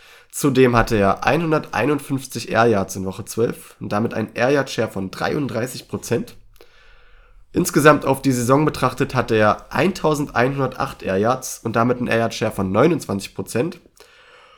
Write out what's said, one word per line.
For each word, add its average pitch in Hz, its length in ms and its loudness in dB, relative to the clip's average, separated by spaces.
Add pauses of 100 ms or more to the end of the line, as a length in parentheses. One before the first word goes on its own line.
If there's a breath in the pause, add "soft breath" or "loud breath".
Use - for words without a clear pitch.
(300 loud breath)
Zudem 127 460 4
hatte 113 220 2
er 98 280 2
einhunderteinundfünfzig 143 1300 -2
Air 113 160 4
Yards 98 280 0
in 95 100 -6
Woche 95 200 -8
zwölf - 540 -4
und 107 120 -10
damit 110 220 0
ein 110 220 -6
Air 120 160 0
Yard 139 180 0
Share 113 220 -4
von 95 180 -6
dreiunddreißig 117 800 -4
Prozent. - 480 -4 (1160 soft breath)
Insgesamt 151 520 4
auf 135 160 0
die 135 100 2
Saison 127 340 2
betrachtet 131 500 -2
hatte 117 180 0
er 107 400 2
eintausendeinhundertacht 139 1300 -2
Air 95 160 -2
Yards 120 460 -2
und 113 120 -4
damit 123 260 2
ein 120 60 -2
Air 113 120 2
Yard 113 160 -2
Share 107 160 -2
von 95 200 -2
neunundzwanzig 117 640 2
Prozent. 117 460 -6 (800 soft breath)